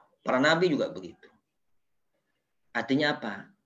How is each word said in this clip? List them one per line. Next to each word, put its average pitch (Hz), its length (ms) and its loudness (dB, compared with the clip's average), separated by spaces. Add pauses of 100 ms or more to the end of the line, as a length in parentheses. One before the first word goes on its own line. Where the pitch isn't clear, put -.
(240)
Para 127 160 0
nabi 165 320 4
juga 117 160 0
begitu. - 400 -14 (1500)
Artinya 139 400 0
apa? 104 320 -10 (180)